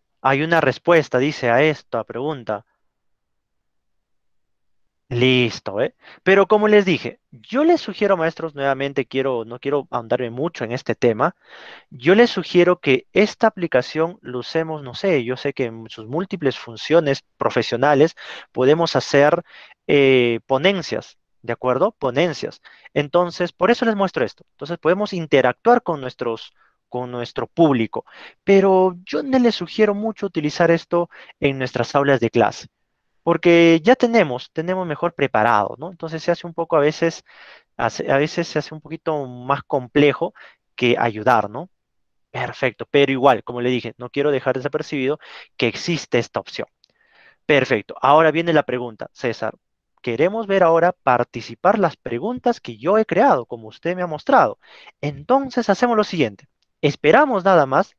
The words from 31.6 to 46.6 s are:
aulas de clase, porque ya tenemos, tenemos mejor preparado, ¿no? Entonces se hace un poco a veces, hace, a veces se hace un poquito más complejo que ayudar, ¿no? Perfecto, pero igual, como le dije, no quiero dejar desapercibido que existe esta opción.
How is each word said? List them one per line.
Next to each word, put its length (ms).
aulas 240
de 100
clase, 380
porque 580
ya 140
tenemos, 580
tenemos 320
mejor 300
preparado, 640
¿no? 100
Entonces 320
se 80
hace 160
un 80
poco 240
a 40
veces, 420
hace, 340
a 60
veces 300
se 120
hace 160
un 40
poquito 460
más 380
complejo 720
que 240
ayudar, 500
¿no? 220
Perfecto, 640
pero 200
igual, 320
como 180
le 100
dije, 260
no 140
quiero 180
dejar 260
desapercibido 640
que 100
existe 520
esta 200
opción. 280